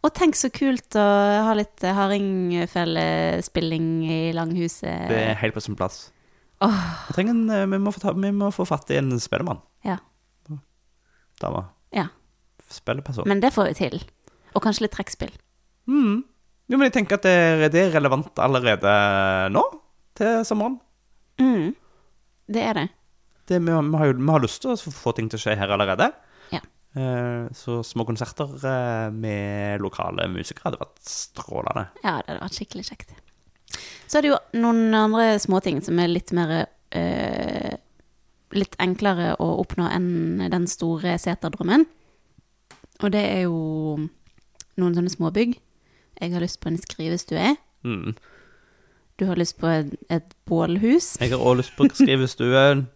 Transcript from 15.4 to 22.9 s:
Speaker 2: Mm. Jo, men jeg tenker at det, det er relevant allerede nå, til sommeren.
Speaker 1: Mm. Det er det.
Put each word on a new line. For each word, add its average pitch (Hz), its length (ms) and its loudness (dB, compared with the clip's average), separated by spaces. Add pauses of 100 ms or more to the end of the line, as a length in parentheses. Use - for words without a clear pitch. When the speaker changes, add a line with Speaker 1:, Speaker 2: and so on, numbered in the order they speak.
Speaker 2:
Mm. 247 360 2 (440)
Jo, 269 100 2
men 277 80 6
jeg 254 60 2
tenker 202 240 2
at 202 60 -6
det, 165 500 6
det 165 160 6
er 160 80 0
relevant 143 420 2
allerede 101 1120 4
nå, 104 120 4 (540)
til 226 280 2
sommeren. 226 340 -2 (600)
Speaker 1:
Mm. 247 360 2 (760)
Det 220 140 -2
er 220 120 0
det. 165 140 -2 (600)